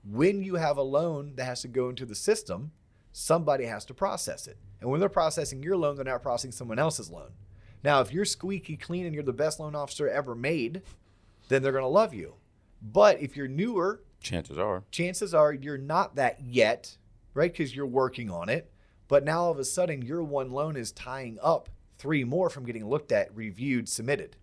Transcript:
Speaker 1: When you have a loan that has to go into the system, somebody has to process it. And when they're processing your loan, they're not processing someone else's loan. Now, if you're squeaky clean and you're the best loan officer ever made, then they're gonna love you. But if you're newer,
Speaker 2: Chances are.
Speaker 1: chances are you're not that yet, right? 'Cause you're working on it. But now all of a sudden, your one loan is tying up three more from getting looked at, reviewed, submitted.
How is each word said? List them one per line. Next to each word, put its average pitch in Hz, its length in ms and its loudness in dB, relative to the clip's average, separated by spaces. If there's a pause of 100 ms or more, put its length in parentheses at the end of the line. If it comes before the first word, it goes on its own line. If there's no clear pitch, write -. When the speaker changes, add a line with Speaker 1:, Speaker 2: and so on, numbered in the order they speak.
Speaker 1:
When 160 380 2
you 185 140 -4
have 151 200 2
a 139 60 0
loan 143 540 0
that 131 80 -4
has 123 180 -6
to 131 60 -10
go 127 200 0
into 127 160 -8
the 110 100 -10
system, 151 580 -2 (400)
somebody 151 520 2
has 110 220 -8
to 131 80 -16
process - 520 -4
it. - 120 -18 (220)
And 123 100 -4
when 151 100 0
they're 196 80 2
processing 156 540 0
your 185 140 0
loan, 147 200 0
they're 139 80 -6
not 127 180 -2
processing 123 300 -2
someone 117 260 -6
else's 139 320 0
loan. 78 200 -16 (540)
Now, 143 160 6
if 127 120 0
you're 185 120 0
squeaky 185 520 -6
clean 175 300 -6
and 156 80 -4
you're 147 100 -4
the 127 80 0
best 151 280 0
loan 151 140 -8
officer 147 340 -2
ever 127 260 0
made, 143 480 -2 (680)
then 131 140 4
they're 135 100 2
gonna 131 160 0
love 185 260 4
you. 82 200 -10 (460)
But 180 400 8
if 139 160 -6
you're 139 120 -6
newer, 190 540 0 (180)
Speaker 2:
Chances 80 380 -6
are. 98 320 0
Speaker 1:
chances 180 440 -4
are 151 180 8
you're 139 260 -6
not 156 380 0
that 127 260 2
yet, 120 540 4 (380)
right? 170 200 2
'Cause 131 200 -4
you're 139 120 -6
working 127 440 0
on 87 180 -6
it. 127 220 -2 (380)
But 143 160 6
now 160 200 0
all 175 80 4
of 143 60 -2
a 135 60 -2
sudden, 160 380 0
your 156 200 -4
one 139 280 -2
loan 147 260 -2
is 117 160 -6
tying 127 500 -10
up 147 260 2 (300)
three 143 260 0
more 160 260 2
from 131 140 -12
getting 113 240 -6
looked 151 240 0
at, 101 220 2
reviewed, 110 540 -2
submitted. - 540 -4